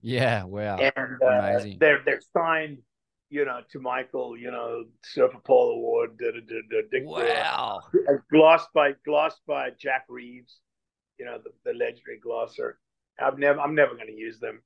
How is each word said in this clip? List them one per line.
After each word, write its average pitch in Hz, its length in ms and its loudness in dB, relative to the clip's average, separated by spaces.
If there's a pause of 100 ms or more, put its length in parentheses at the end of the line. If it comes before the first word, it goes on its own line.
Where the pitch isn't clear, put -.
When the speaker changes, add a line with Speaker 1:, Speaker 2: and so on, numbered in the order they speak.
Speaker 1:
Yeah, 117 440 0
wow. 101 340 -6
Speaker 2:
And, 131 440 -2
uh, 131 40 4
Speaker 1:
Amazing. 120 540 2
Speaker 2:
they're, 147 220 6
they're - 200 -2 (120)
signed, 160 440 0 (500)
you 143 160 -2
know, 127 160 -6 (120)
to 147 60 -12
Michael, 127 600 -6
you 120 120 -10
know, 117 360 -8 (160)
Surfer 127 420 -4
Pole 123 280 4
Award, 117 440 -2
da, 117 140 -4
da, 117 100 -10
da, 113 200 -10 (100)
da, 107 200 -2
Dick 131 140 -2
Brewer. 156 220 -4
Speaker 1:
Wow. 131 560 -2 (240)
Speaker 2:
And 139 140 2 (100)
glossed 156 420 8
by, 143 220 2 (100)
glossed 151 420 -2
by 135 320 -6
Jack 135 300 -6
Reeves, 123 520 -20 (580)
you 123 80 -14
know, 120 180 -12
the, - 60 -16 (200)
the 117 60 -4
legendary 117 500 -6
glosser. 117 500 -6 (440)
I've 135 180 0
never, 143 220 2
I'm 151 140 -2
never 131 220 4
gonna 110 160 -16
use 110 280 -12
them. 110 260 -12